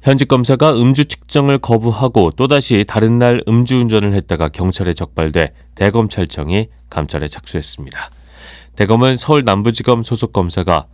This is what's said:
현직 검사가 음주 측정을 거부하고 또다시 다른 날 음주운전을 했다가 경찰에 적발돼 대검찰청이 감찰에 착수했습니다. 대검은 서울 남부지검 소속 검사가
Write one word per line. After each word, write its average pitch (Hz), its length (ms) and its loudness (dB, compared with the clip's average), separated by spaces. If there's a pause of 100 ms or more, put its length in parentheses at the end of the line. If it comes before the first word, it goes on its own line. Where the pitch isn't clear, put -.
현직 135 280 2
검사가 135 420 2
음주 131 340 2
측정을 139 520 -2
거부하고 113 720 0
또다시 127 560 0
다른 113 320 2
날 120 260 2
음주운전을 113 680 2
했다가 80 360 -2
경찰에 90 440 -4
적발돼 80 580 -2 (240)
대검찰청이 98 920 -2 (220)
감찰에 76 380 -6
착수했습니다. - 840 -12 (680)
대검은 117 400 2
서울 147 260 0
남부지검 113 600 0
소속 117 280 -4
검사가 87 640 -2